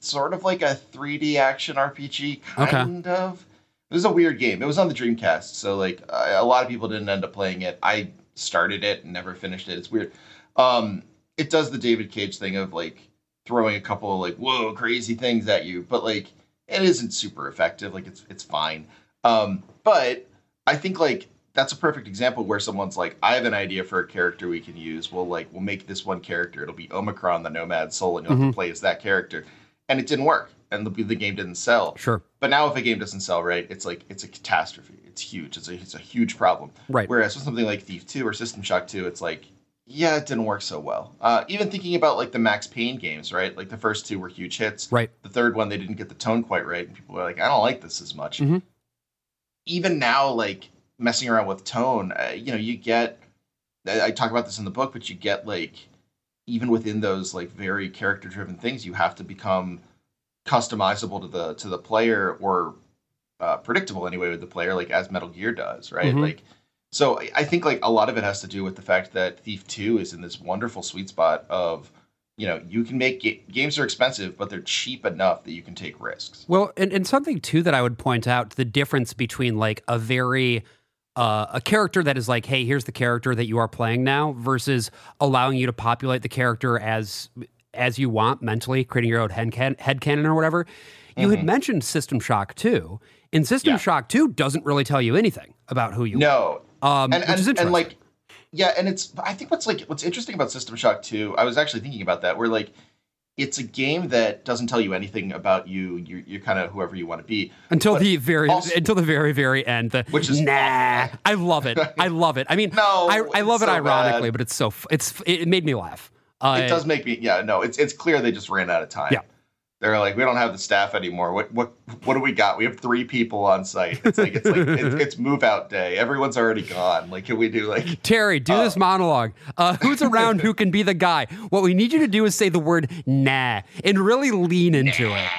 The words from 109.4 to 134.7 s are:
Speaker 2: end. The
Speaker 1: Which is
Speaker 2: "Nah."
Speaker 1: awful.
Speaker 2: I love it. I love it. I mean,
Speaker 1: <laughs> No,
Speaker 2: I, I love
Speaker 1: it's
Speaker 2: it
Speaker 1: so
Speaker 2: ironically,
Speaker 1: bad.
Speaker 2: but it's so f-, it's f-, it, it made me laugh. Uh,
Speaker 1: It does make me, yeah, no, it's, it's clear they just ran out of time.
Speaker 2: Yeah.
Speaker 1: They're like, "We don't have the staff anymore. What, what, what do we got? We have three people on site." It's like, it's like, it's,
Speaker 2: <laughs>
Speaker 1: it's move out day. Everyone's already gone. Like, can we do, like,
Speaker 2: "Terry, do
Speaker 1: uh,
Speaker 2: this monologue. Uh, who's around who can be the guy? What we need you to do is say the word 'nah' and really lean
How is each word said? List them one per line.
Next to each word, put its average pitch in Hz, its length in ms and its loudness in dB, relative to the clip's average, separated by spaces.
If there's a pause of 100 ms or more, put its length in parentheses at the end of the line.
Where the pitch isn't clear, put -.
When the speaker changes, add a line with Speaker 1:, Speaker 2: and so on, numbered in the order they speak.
Speaker 2:
end. 117 240 0
The 123 180 0
Speaker 1:
Which 143 220 0
is 143 100 4
Speaker 2:
"Nah." 131 640 4
Speaker 1:
awful. - 220 -8
Speaker 2:
I 208 80 4
love 170 320 2
it. 120 120 0 (200)
I 180 100 4
love 160 300 2
it. 131 100 0
I 160 80 4
mean, 202 160 2
Speaker 1:
<laughs> - 20 -6
No, 196 360 4
Speaker 2:
I, 214 60 6 (180)
I 202 80 4
love 220 180 4
Speaker 1:
it's 214 80 2
Speaker 2:
it 190 40 6
Speaker 1:
so 175 40 4
Speaker 2:
ironically, 123 540 4
Speaker 1:
bad. - 20 -2
Speaker 2:
but 117 80 -2
it's 117 140 -4
so 120 140 2
f-, - 220 -10
it's - 220 0
f-, - 140 -12
it, 170 160 2
it 165 60 0
made 180 180 4
me 139 80 2
laugh. - 360 -8 (300)
Uh, 131 240 4
Speaker 1:
It 127 40 0
does 156 180 2
make 151 180 0
me, 113 160 -2
yeah, 98 220 2
no, 98 180 2
it's, 117 160 -2
it's 143 160 2
clear 151 300 2
they 117 100 4
just 98 160 -6
ran 92 220 0
out 82 120 2
of 80 60 -10
time. 71 240 -4
Speaker 2:
Yeah. - 80 0 (640)
Speaker 1:
They're 107 160 2
like, 101 180 0
"We 123 60 0
don't 127 160 2
have 117 140 2
the 95 60 -12
staff 101 360 2
anymore. 87 400 -2
What, 104 180 -4
what, 117 180 -2 (340)
what 131 100 2
do 135 60 0
we 135 120 0
got? 101 240 4
We 110 80 0
have 117 160 -2
three 120 240 0
people 113 400 -2
on 95 180 4
site." 95 440 -4
It's 214 100 4
like, 202 180 2
it's - 120 0
like, 180 100 4
it's, 143 380 2
Speaker 2:
<laughs> 156 80 2
Speaker 1:
it's - 160 -4
move 135 260 0
out 104 240 4
day. 92 300 -2
Everyone's 127 400 0
already 110 240 4
gone. 87 480 0
Like, 95 160 -10
can 117 100 -2
we 110 140 2
do, 107 160 0
like, 139 360 -2
Speaker 2:
"Terry, 208 380 4
do 170 140 2
Speaker 1:
uh, 226 100 6
Speaker 2:
this 185 140 0
monologue. 175 560 4 (240)
Uh, 175 240 4
who's 269 180 2
around 226 400 4
who 220 140 2
can 196 160 2
be 202 120 4
the 190 120 2
guy? 165 320 2 (240)
What 196 120 4
we 180 120 6
need 233 180 4
you 320 60 6
to 302 100 4
do 214 160 4
is 208 100 4
say 202 140 4
the 170 100 2
word 160 320 2 (140)
'nah' 131 560 4 (240)
and 196 140 4
really 247 320 4
lean 175 440 4